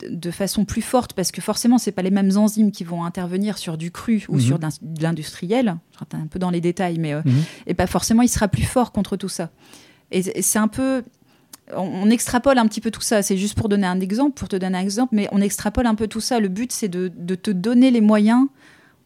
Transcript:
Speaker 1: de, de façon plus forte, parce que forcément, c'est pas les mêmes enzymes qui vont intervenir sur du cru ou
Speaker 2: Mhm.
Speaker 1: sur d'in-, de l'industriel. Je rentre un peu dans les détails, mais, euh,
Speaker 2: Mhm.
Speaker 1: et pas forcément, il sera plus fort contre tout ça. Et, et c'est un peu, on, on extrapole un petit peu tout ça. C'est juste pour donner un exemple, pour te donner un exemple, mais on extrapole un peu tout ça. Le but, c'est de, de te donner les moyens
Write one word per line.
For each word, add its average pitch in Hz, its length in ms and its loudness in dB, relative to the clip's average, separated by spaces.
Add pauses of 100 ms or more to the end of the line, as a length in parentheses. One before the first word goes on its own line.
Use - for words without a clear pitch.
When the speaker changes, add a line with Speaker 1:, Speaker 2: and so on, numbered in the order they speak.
Speaker 1:
de, - 140 -10
de 175 160 -8
façon 190 360 -2
plus - 160 -4
forte, - 320 -2
parce 180 180 -2
que - 80 -12
forcément, 233 380 2
c'est 214 140 -4
pas 185 100 -4
les 185 80 0
mêmes 196 260 2
enzymes 214 360 4
qui 196 120 -8
vont 170 200 -6
intervenir 185 520 -4
sur 160 220 -6
du 165 120 -6
cru - 380 -2
ou 175 60 -2
Speaker 2:
Mhm. 143 60 4
Speaker 1:
sur 127 180 4
d'in-, 156 100 -4 (140)
de 156 200 -8
l'industriel. 170 720 -2 (180)
Je - 60 -20
rentre - 160 -14
un 156 100 -8
peu 156 120 -10
dans 180 120 -2
les 175 100 0
détails, 175 380 -2
mais, 151 160 -2
euh, 151 100 -4
Speaker 2:
Mhm. 139 80 4 (360)
Speaker 1:
et - 40 0
pas 180 140 0
forcément, 208 340 2
il 247 80 6
sera 214 200 0
plus - 160 0
fort - 280 0
contre 202 240 -4
tout 185 140 -6
ça. 165 200 -8 (600)
Et, - 80 -2
et 185 240 -2
c'est - 160 0
un 214 100 4
peu, 262 340 -2 (720)
on, - 60 -6 (240)
on 214 60 6
extrapole 247 480 2
un 226 80 4
petit 214 160 -4
peu 226 80 -2
tout - 100 -8
ça. 214 220 2
C'est 196 160 0
juste 208 180 -2
pour 226 140 0
donner 202 160 2
un 180 140 0
exemple, 220 340 0
pour 185 140 -10
te 196 80 -2
donner 185 200 -2
un 180 60 -2
exemple, 208 340 0
mais 208 160 0
on 202 80 2
extrapole 208 460 0
un 220 80 2
peu 214 120 -2
tout 220 140 -6
ça. 240 180 0
Le 208 100 2
but, 214 220 -4
c'est - 180 -4
de, 180 280 -4
de 175 180 -4
te 185 160 -4
donner 240 400 4
les 240 120 4
moyens 214 460 6 (580)